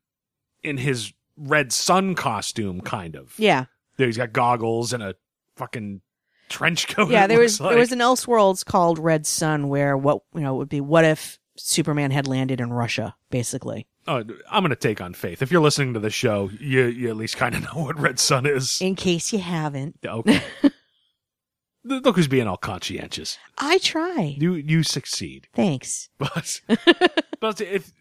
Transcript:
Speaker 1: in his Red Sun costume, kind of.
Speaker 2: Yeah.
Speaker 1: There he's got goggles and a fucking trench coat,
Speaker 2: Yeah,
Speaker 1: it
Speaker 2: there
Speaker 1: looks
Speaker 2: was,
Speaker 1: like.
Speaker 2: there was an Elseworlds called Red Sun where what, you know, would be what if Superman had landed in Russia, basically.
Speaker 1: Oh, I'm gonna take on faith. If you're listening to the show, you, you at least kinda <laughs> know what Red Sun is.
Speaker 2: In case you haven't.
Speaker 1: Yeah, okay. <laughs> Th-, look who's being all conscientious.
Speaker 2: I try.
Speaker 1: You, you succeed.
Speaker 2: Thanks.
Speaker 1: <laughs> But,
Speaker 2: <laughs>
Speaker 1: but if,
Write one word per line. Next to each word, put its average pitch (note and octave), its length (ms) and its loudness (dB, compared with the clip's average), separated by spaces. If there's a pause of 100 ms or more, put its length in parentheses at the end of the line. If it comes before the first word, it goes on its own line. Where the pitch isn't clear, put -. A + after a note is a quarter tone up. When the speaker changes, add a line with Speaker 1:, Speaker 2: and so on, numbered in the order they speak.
(640)
Speaker 1:
in D3+ 140 -4
his B2 380 -4 (260)
Red C#3+ 320 0
Sun F#3+ 440 2
costume, G2+ 640 -4
kind F2 340 -8
of. C#2 240 -20
Speaker 2:
Yeah. D#3+ 280 2 (300)
Speaker 1:
There C3 120 2
he's A2+ 80 -2
got A#2 160 -4
goggles A#2 600 0
and A#2 120 -6
a F#2+ 100 -8 (400)
fucking G#2 460 -10 (480)
trench D#3+ 400 -2
coat, G3+ 240 0
Speaker 2:
Yeah, G3 140 6
Speaker 1:
it - 20 -2
Speaker 2:
there A3+ 100 6
Speaker 1:
looks A#3 140 6
Speaker 2:
was, G#3 80 -4
Speaker 1:
like. F3 100 0
Speaker 2:
there A#3+ 80 6
was A#3+ 140 4
an B3 80 -2
Elseworlds A#3 640 4
called E3+ 340 2
Red D#3 260 2
Sun D3+ 440 0
where C#3 280 2
what, C#3 260 2 (120)
you E3+ 60 -6
know, C3+ 160 -2
would C#3 120 -4
be C#3+ 120 -4
what D#3 240 6
if - 340 0 (180)
Superman D3 540 0
had C#3 160 0
landed C3 340 -2
in A#2+ 120 -4
Russia, A#2+ 420 -2 (160)
basically. A#2+ 560 -4 (220)
Speaker 1:
Oh, C3 160 -2 (260)
I'm F#3+ 140 2
gonna C#3+ 100 2
take A2 260 -2
on F2+ 140 -10
faith. - 280 -8
If C3 100 -2
you're E3+ 100 6
listening C#3 320 2
to A2 60 -4
the G#2 100 -2
show, G#2 480 0
you, C3 280 2
you A#2+ 220 -2
at A2 80 -4
least A2+ 200 -6
kinda A#2+ 240 -2
<laughs> - 140 -12
know D#3+ 100 -4
what D3 160 -6
Red C3 180 0
Sun C3 280 2
is. C3+ 340 0
Speaker 2:
In F#3+ 160 -2
case F3 360 -2
you A3 60 -2
haven't. D#3 640 -6
Speaker 1:
Yeah, - 120 -6
okay. G3+ 280 2 (180)
<laughs> - 20 2 (1300)
Th-, C4 160 -4
look B3 120 4
who's E3+ 120 6
being B2+ 200 2
all F2+ 80 -4
conscientious. - 840 -8 (180)
Speaker 2:
I D#4 220 0
try. D#4 600 -2
Speaker 1:
You, F3 160 2
you D#3 280 0
succeed. - 720 -6
Speaker 2:
Thanks. - 600 -2
Speaker 1:
<laughs> - 40 -20
But, - 480 -6
Speaker 2:
<laughs> - 760 2
Speaker 1:
but A3 200 -4
if, F#3+ 400 -6